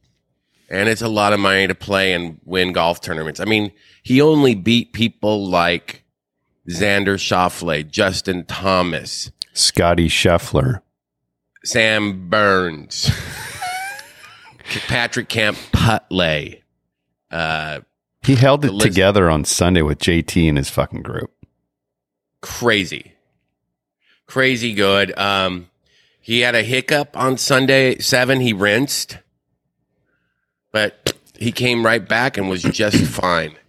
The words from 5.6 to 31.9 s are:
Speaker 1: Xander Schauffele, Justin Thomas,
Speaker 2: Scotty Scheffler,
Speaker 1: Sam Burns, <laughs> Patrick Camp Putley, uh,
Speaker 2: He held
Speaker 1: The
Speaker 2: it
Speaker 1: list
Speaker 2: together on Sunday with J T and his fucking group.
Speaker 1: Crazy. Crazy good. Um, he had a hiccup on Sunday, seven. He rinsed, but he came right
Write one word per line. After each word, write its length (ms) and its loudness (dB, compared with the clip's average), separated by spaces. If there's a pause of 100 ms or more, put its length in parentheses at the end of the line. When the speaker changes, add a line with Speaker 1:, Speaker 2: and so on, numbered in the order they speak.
Speaker 1:
Xander 500 0
Schauffele, 720 -2
Justin 580 -2
Thomas, 840 -2 (220)
Speaker 2:
Scotty 560 2
Scheffler, 720 2 (840)
Speaker 1:
Sam 640 0
Burns, 840 0 (840)
<laughs> 720 -20 (200)
Patrick 400 -2
Camp 280 0 (140)
Putley, 920 0 (680)
uh, 500 -6 (440)
Speaker 2:
He 120 4
held 260 4
Speaker 1:
The 60 0
Speaker 2:
it 60 0
Speaker 1:
list 100 2
Speaker 2:
together 460 4
on 140 0
Sunday 380 2
with 160 -2
J 240 2
T 260 0
and 80 2
his 140 -2
fucking 320 -4
group. 300 -10 (1080)
Speaker 1:
Crazy. 720 -2 (1120)
Crazy 480 -2
good. 440 2
Um, 500 -2 (520)
he 200 -2
had 140 0
a 80 2
hiccup 540 -2
on 200 0
Sunday, 640 2
seven. 420 0
He 120 2
rinsed, 680 0 (1500)
but 400 -2 (260)
he 140 -4
came 320 0
right 220 2